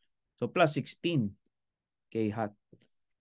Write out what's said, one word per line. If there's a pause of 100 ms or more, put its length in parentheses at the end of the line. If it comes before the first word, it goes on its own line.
(400)
So,
plus
sixteen. (720)
K
hat. (640)